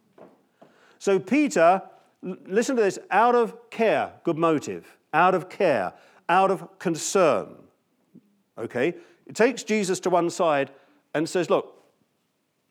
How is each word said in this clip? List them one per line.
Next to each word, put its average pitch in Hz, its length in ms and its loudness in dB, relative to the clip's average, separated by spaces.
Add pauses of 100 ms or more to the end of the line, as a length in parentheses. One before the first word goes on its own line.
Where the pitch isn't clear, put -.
(960)
So 196 220 0
Peter, 190 600 2 (440)
l-, 180 120 -10 (100)
listen 240 300 -2
to 226 40 2
this, 190 160 0 (140)
out 233 240 4
of 233 340 -2
care, 147 440 -2 (100)
good 165 140 -2
motive, 147 600 -4 (160)
out 180 220 4
of 170 140 -4
care, 120 440 0 (360)
out 185 220 4
of 175 280 -8
concern, 147 760 0 (1000)
okay, 123 380 -4 (300)
it - 100 -18
takes 233 280 0
Jesus 202 380 -2
to 185 80 -2
one 170 200 2
side 147 420 -2 (420)
and 156 140 -2
says, 170 220 -2
"Look, - 340 -2 (880)